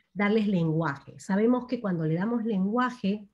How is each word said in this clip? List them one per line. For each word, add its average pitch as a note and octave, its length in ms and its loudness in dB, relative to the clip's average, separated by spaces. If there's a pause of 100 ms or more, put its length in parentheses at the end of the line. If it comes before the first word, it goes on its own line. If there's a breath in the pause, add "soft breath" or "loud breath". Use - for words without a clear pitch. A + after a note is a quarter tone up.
(140)
Darles G3+ 340 2
lenguaje. D#3+ 720 0
Sabemos A#3 480 2
que A#3+ 140 -4
cuando F3 240 -2
le D#3+ 100 2
damos G#3+ 300 -2
lenguaje G#3 880 -2